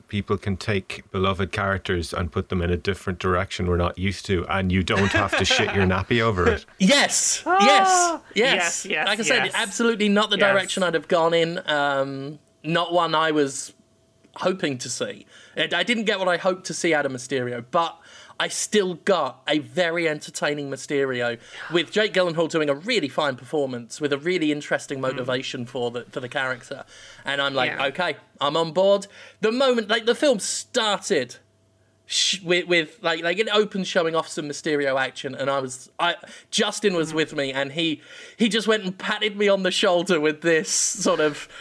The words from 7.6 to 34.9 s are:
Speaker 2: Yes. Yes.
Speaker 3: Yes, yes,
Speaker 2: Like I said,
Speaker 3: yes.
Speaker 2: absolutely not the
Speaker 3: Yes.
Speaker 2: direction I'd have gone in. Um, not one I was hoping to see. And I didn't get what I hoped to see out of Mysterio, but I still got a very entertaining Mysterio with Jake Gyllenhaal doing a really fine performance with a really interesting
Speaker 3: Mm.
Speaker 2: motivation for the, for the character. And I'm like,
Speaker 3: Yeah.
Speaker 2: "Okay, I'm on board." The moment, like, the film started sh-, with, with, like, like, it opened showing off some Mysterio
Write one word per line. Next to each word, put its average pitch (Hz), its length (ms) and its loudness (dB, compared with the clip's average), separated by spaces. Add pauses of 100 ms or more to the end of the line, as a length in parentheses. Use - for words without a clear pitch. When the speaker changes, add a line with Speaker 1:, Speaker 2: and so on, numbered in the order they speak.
Speaker 2:
Yes. 370 580 4 (120)
Yes. 233 220 2
Speaker 3:
Yes, 175 320 -2
yes, 156 200 -2
Speaker 2:
Like 214 120 0
I 226 40 -2
said, 233 220 2
Speaker 3:
yes. 165 100 -4
Speaker 2:
absolutely 214 540 0
not 202 220 2
the 202 60 4
Speaker 3:
Yes. 196 140 6
Speaker 2:
direction 190 320 0
I'd 165 120 0
have 156 120 -2
gone 165 280 4
in. 165 340 0
Um, 139 680 -2 (240)
not 170 280 0
one 165 220 4
I 160 180 4
was 143 420 0 (640)
hoping 180 420 -2
to 127 100 -10
see. 113 360 -8 (300)
And 156 180 -2
I 175 100 0
didn't 233 200 0
get 202 160 0
what 185 80 0
I 180 100 4
hoped 185 280 0
to 170 80 -8
see 165 200 0
out 143 120 2
of 135 80 -2
Mysterio, 123 580 -4
but 170 260 0 (400)
I 170 120 -2
still 185 460 0
got 160 520 0
a 151 120 2
very 165 500 0
entertaining 147 600 -4
Mysterio 131 680 -2 (340)
with 165 200 0
Jake 208 220 0
Gyllenhaal 170 360 2
doing 156 200 0
a 139 60 2
really 180 320 -2
fine 139 300 -2
performance 127 640 -4
with 143 100 0
a 143 60 0
really 160 340 0
interesting 147 460 -4
Speaker 3:
Mm. 131 60 -4
Speaker 2:
motivation 127 640 -4
for 120 260 -4
the, 117 140 -8
for - 140 -10
the 127 80 -8
character. 131 560 -6 (400)
And 139 180 -2
I'm 139 120 0
like, 131 180 2
Speaker 3:
Yeah. 139 160 -2
Speaker 2:
"Okay, 156 280 -2 (260)
I'm 143 160 0
on 165 160 0
board." 196 340 4 (320)
The 220 140 0
moment, 247 340 2
like, 220 180 -2
the 233 100 2
film 262 240 2
started 196 1000 -2 (680)
sh-, - 360 -2
with, 175 260 0
with, 165 340 0
like, 165 220 -2
like, 175 160 0
it 220 140 0
opened 202 340 0
showing 165 300 0
off 160 100 0
some 151 220 -8
Mysterio 143 500 0